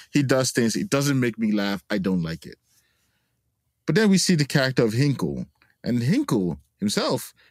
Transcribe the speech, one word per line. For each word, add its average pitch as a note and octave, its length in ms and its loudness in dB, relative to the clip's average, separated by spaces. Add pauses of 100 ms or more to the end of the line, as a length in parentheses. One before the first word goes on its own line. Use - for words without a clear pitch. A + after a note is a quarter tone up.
(120)
He D3 120 2
does C3 260 0
things, A#2 240 0
it - 160 -4
doesn't C#3 300 0
make A#2+ 180 -2
me A2 140 0
laugh, G2+ 360 -2
I G#2 100 -2
don't F#2 240 -2
like E2 240 -8
it. - 100 -18 (1300)
But D#3 80 0
then G#3+ 160 4
we F#3 80 4
see F#3 160 2
the D3 100 2
character C3 380 0
of A2 100 2
Hinkle, A2 540 0 (380)
and A#2 180 -2
Hinkle A#2 560 0 (200)
himself C#3 540 -2 (180)